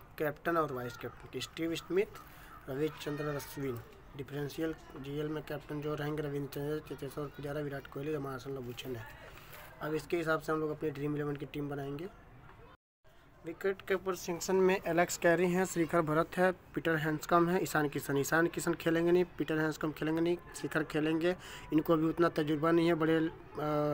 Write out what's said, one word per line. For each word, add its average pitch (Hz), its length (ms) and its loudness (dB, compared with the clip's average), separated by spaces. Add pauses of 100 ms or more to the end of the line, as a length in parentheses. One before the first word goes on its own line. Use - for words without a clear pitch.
(180)
कैप्टन 156 400 -2
और 151 140 2
वाइस 123 260 -6
कैप्टन - 360 -12
की। 131 80 -6
स्टीव 165 340 -4
स्मिथ, 180 300 0 (640)
रविचंद्रन 147 680 -4
अश्विन। 135 460 -6 (360)
डिफरेंशियल 143 580 -4 (220)
जीएल 143 300 -4
में 151 160 -4
कैप्टन 147 380 -8
जो 151 140 -2
रहेंगे 147 280 -4
रविंद्र 143 380 -4
जडेजा, 151 260 -4
चेतेश्वर 143 380 -8
पुजारा, 143 360 -6
विराट 139 260 -6
कोहली, 147 300 -4
मार्शल 139 340 -6
लबुचन 123 440 -8
है। 110 100 -8 (760)
अब 156 120 -2
इसके 156 240 -2
हिसाब 160 240 2
से 160 100 -4
हम 156 80 2
लोग 156 120 0
अपनी 151 180 -4
ड्रीम 143 260 -2
इलेवन 147 200 -2
की 147 100 -8
टीम 143 240 -6
बनाएंगे। 143 580 -8 (1160)
विकेट 196 360 -2
कीपर 185 340 0
सेक्शन 175 400 -2
में 190 300 6
एलेक्स 170 320 2
कैरी 175 340 6
हैं, 185 140 2
शिखर 170 360 2
भरत 156 360 2
है, 185 140 6
पीटर 165 440 -2
हैंसकम 160 540 4
है, 180 140 4
ईशान 147 260 2
किशन। 139 280 -2
ईशान 160 300 4
किशन 165 260 0
खेलेंगे 165 380 2
नहीं, 180 140 6
पीटर 160 320 -2
हैंसकम 156 340 0
खेलेंगे 160 300 0
नहीं, 170 160 2 (240)
शिखर - 220 0
खेलेंगे। 160 520 0 (380)
इनको 160 200 4
अभी 156 120 6
उतना 165 240 4
तजुर्बा 156 420 2
नहीं 170 160 6
है 170 60 6
बड़े, 160 240 4
अ, 160 140 2 (640)